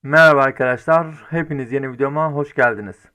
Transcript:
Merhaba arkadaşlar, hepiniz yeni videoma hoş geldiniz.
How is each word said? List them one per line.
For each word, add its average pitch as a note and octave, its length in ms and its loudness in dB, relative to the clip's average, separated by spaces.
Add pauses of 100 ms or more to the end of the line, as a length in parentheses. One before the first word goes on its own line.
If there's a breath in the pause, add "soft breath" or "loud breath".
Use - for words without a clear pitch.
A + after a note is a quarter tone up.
Merhaba D3+ 380 6
arkadaşlar, C3+ 680 0 (220)
hepiniz D3+ 420 -6
yeni C3+ 200 -4
videoma C#3+ 400 -4
hoş C#3+ 220 -6
geldiniz. G#2 420 -2 (200)